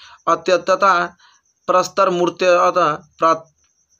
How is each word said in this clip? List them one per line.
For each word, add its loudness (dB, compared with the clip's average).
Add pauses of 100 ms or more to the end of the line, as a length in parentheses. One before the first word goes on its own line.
(280)
अत्यतता 0 (500)
प्रस्तर 0
मूर्ति -2
अत 0 (100)
प्रा-, -2 (460)